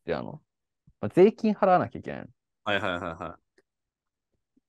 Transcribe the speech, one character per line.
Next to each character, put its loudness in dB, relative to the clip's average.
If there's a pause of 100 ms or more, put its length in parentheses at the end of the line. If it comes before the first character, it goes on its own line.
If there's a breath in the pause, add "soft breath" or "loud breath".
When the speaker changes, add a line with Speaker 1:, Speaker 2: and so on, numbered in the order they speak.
Speaker 1:
て、 -6
あ -6
の、 -14 (600)
ま -6
あ、 -8
税 6
金 -4
払 0
わ 6
な -2
き -14
ゃ -12
い -16
け -12
な -10
い -12
の。 -16 (380)
Speaker 2:
は -2
い 0
は -4
い -2
は -6
い -8 (140)
は -12
い。 -20 (1080)